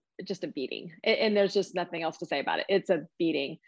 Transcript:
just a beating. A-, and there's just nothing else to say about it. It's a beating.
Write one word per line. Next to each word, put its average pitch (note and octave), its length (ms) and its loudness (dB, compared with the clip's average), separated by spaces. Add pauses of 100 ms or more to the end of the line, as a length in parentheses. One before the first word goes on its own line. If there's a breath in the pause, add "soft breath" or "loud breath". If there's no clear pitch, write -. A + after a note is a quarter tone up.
(260)
just - 180 -8
a E3 40 -4
beating. C#3 440 -8 (140)
A-, A3 180 4
and G#3+ 120 4
there's G3 180 4
just G3 200 0
nothing F3 300 -4
else D#3+ 140 -4
to E3+ 80 -8
say C#3+ 140 -2
about E2 200 0
it. - 100 -2
It's G3 200 2
a D#3+ 140 2 (140)
beating. D#3 400 0 (100)